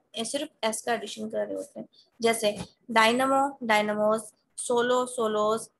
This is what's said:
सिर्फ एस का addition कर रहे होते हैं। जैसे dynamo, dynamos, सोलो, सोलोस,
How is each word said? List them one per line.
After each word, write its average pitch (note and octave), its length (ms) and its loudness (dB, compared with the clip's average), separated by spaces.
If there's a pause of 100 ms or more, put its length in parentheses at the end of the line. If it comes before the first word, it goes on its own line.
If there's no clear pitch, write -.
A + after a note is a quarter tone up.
(180)
सिर्फ C#4+ 300 -4 (160)
एस A3 180 -2
का A#3+ 120 -2
addition G#3+ 340 -6
कर G#3+ 180 -4
रहे G3 100 -8
होते F#3+ 240 -10
हैं। A3 80 -14 (340)
जैसे A3 360 2 (320)
dynamo, C4 720 4
dynamos, G#3+ 680 2 (240)
सोलो, B3 500 2
सोलोस, A3 720 -2